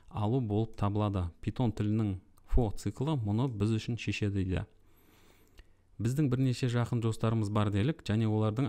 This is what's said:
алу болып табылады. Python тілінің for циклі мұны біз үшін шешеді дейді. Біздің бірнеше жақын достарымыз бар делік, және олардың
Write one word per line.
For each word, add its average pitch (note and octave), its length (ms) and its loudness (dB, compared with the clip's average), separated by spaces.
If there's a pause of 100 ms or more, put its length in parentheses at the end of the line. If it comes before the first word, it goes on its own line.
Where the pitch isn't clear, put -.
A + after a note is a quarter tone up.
(100)
алу G#2+ 300 0
болып A2 360 0
табылады. G2+ 540 0 (100)
Python A2+ 320 0
тілінің G#2+ 460 0 (340)
for A2+ 240 6
циклі C#3+ 400 -2
мұны A2+ 320 0
біз G#2+ 300 0
үшін A#2 180 -4
шешеді G2+ 460 -2
дейді. F#2 240 -2 (1300)
Біздің C3 320 0
бірнеше B2+ 400 0
жақын A#2+ 320 0
достарымыз A2 480 0
бар G#2 240 2
делік, G#2+ 320 0
және A2 240 2
олардың G#2+ 400 0